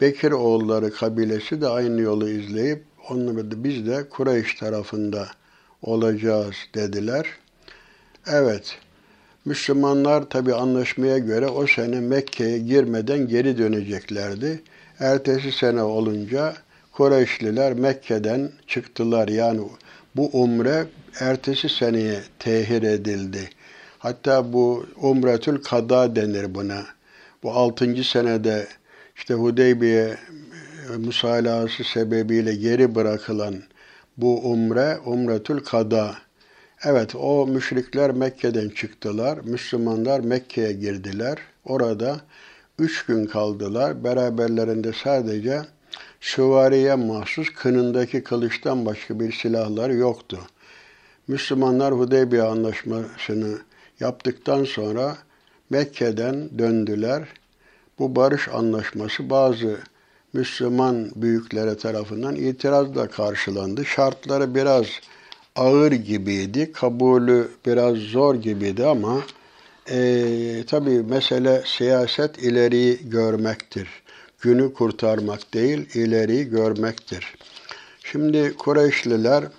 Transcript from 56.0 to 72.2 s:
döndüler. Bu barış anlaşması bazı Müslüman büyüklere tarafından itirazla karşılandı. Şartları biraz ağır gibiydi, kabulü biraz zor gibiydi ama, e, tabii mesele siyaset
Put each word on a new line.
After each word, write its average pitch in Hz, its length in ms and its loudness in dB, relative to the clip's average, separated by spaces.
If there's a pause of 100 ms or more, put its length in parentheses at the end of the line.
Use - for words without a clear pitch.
döndüler. 113 680 0 (720)
Bu 135 180 -2
barış 139 320 4
anlaşması 110 800 -4
bazı 117 480 2 (540)
Müslüman 123 840 0
büyüklere 110 600 -2
tarafından 110 600 -6
itirazla 135 720 0
karşılandı. 101 760 -4
Şartları 135 720 0
biraz 135 320 4 (680)
ağır 143 360 6
gibiydi, 104 800 -2
kabulü 123 760 4 (180)
biraz 120 300 4
zor 123 380 2
gibiydi 104 520 -2
ama, 127 360 0 (680)
e, 120 760 0
tabii 139 360 2
mesele 131 640 2
siyaset 127 720 0